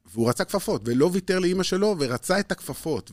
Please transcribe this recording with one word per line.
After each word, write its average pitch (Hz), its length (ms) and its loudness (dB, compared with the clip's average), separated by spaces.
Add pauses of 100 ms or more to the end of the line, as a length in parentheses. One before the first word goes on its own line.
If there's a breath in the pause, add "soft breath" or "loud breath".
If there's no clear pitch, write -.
(120)
והוא 113 160 2
רצה 123 160 2
כפפות, 175 400 -2
ולא 127 280 4
ויתר 185 260 0
לאמא 185 240 2
שלו, 196 360 2
ורצה 139 420 0
את 196 120 -4
הכפפות. - 600 -6